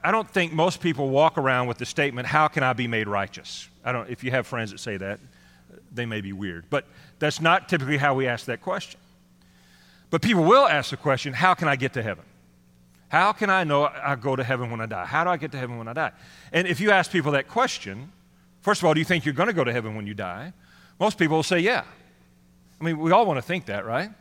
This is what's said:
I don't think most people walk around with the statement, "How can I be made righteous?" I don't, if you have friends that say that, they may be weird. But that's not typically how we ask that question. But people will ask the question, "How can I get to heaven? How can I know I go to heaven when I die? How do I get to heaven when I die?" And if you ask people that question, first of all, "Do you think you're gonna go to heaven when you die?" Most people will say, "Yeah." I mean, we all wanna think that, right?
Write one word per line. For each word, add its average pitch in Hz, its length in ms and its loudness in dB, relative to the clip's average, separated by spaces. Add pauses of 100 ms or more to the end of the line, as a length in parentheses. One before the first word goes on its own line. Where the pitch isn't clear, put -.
I 165 80 2
don't 220 180 0
think 170 240 0
most 170 280 2
people 139 280 0
walk 151 280 4
around 127 300 2
with 120 100 -4
the 120 80 -6
statement, 127 420 -2
"How 156 200 4
can 147 160 -2
I 127 100 2
be 120 140 -4
made 110 200 -2
righteous?" - 600 -6 (160)
I 120 60 -2
don't, 120 180 -6
if 123 140 -10
you 127 80 -4
have 127 160 0
friends 110 240 -6
that 98 80 -16
say 101 180 -8
that, 98 220 -8 (720)
they 120 160 -6
may 107 140 -4
be 98 120 -8
weird. 92 380 -8
But 143 160 -2 (320)
that's 147 220 -2
not 170 280 2
typically 147 280 0
how 139 180 2
we 131 120 0
ask 120 180 -4
that 117 160 -6
question. - 380 -8 (1080)
But 165 120 -2
people 185 220 4
will 247 240 8
ask 147 220 0
the 139 80 -8
question, 135 340 -2
"How 170 220 2
can 165 160 0
I 139 80 2
get 127 160 -4
to 117 100 -4
heaven? 95 220 -8 (840)
How 185 240 4
can 208 180 -2
I 190 140 4
know 147 220 2
I 139 300 -2
go 131 200 -2
to 127 80 -2
heaven 123 260 -2
when 117 120 -6
I 110 40 -4
die? 98 200 -6
How 156 180 -2
do 180 60 0
I 175 80 0
get 131 160 -10
to 139 40 -8
heaven 123 200 -8
when 113 100 -12
I 117 60 -12
die?" 151 180 -4 (400)
And 175 160 0
if 160 140 -2
you 208 100 4
ask 185 180 4
people 151 220 0
that 135 160 0
question, 139 640 -4 (480)
first 202 220 0
of 165 60 4
all, 156 60 6
"Do 156 60 2
you 160 60 0
think 170 180 0
you're 147 100 -2
gonna 190 200 0
go 160 100 0
to 120 80 0
heaven 110 240 -4
when 104 120 -8
you 107 60 -8
die?" 104 380 -8 (480)
Most 208 180 2
people 160 200 4
will 151 60 2
say, 175 160 2
"Yeah." 185 260 0 (960)
I - 20 -8
mean, 160 140 -2
we 165 140 2
all 214 140 6
wanna 143 160 -2
think 175 260 -6
that, 101 180 -6
right? 139 240 -4 (120)